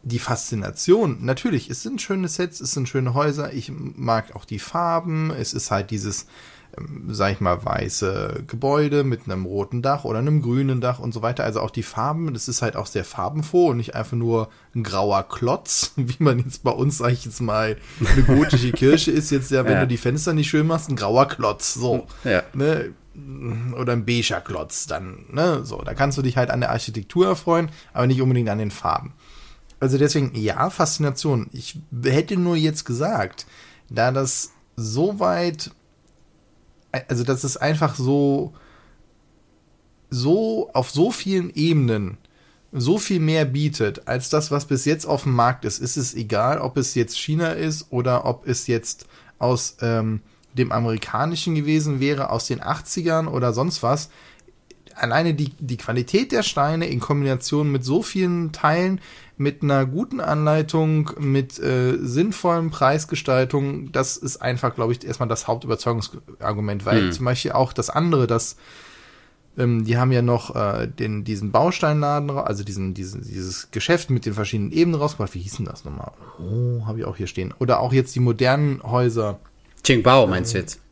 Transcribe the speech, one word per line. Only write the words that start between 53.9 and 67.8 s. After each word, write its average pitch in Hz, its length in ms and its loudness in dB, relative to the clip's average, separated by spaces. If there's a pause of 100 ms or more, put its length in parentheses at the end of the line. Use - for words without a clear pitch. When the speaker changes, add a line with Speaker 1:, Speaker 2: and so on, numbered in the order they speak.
Speaker 1:
Alleine 151 380 2
die, 147 240 -2
die 123 180 -6
Qualität 127 560 0
der 233 120 2
Steine 156 440 0
in 131 120 -2
Kombination 143 720 0
mit 135 140 0
so 143 180 2
vielen 175 500 0
Teilen, 180 480 2 (360)
mit 143 260 -2
einer 139 240 4
guten 208 340 -4
Anleitung, 156 960 2
mit, 135 400 0
äh, 127 420 2
sinnvollen 165 720 0
Preisgestaltung, 139 1200 0
das - 260 0
ist - 220 -6
einfach, 123 380 -2
glaub 117 160 0
ich, 120 120 -4
erstmal 117 240 -4
das 110 200 -2
Hauptüberzeugungsargument, 107 1400 -4
weil 104 200 4
Speaker 2:
Hm. 87 60 0
Speaker 1:
zum 90 120 -4
Beispiel 123 260 0
auch 127 220 2
das - 180 -2